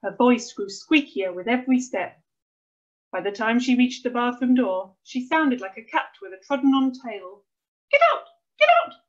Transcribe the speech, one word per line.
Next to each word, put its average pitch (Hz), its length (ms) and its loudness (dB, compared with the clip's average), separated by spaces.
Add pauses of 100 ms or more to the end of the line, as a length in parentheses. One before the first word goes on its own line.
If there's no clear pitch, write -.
Her 202 80 -6
voice 247 420 2
grew 403 140 -8
squeakier - 640 -2
with 180 140 -10
every 254 320 0
step. - 420 -6 (920)
By - 80 -6
the 403 100 -4
time 233 300 0
she 247 160 2
reached 247 260 0
the 247 80 -4
bathroom 247 460 0
door, 190 480 -2
she 254 200 -8
sounded 294 360 0
like 190 160 -12
a 226 80 -18
cat - 360 -6
with 392 120 -16
a - 120 -20
trodden-on 269 480 2
tail. 202 520 -16 (460)
Get 571 100 4 (120)
out! - 120 -4 (340)
Get 605 100 4
out! 679 260 2 (140)